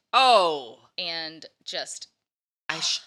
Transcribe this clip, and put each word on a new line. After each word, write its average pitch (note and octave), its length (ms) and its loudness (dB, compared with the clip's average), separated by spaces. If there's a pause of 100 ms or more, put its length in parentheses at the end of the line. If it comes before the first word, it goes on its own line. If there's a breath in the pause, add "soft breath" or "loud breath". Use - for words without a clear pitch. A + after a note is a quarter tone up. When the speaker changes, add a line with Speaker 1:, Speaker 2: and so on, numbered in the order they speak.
(120)
Speaker 1:
Oh. F3+ 640 4 (180)
Speaker 2:
And E3 480 -10 (200)
just - 440 -10 (640)
Speaker 1:
I D#3+ 100 -6
sh-, - 260 -4